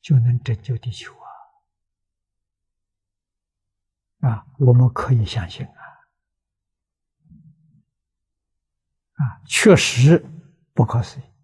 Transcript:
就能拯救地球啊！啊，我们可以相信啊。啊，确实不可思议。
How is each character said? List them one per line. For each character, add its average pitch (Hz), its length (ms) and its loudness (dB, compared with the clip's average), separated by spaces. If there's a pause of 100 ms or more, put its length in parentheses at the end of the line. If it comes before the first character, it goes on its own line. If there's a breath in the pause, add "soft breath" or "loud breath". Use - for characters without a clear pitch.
就 147 180 0
能 120 240 0
拯 113 180 -8
救 123 160 -8
地 117 140 -10
球 - 260 -18 (3000)
啊！ 139 80 -2
啊， 107 160 -6 (140)
我 127 140 4
们 123 200 4
可 - 220 -4
以 110 100 0
相 92 240 -8
信 - 180 -14
啊。 - 140 -20 (3250 loud breath)
啊， 123 320 -8
确 - 280 4
实 147 480 2 (520)
不 123 100 2
可 120 180 -4
思 - 160 -12
议。 127 40 -20 (220)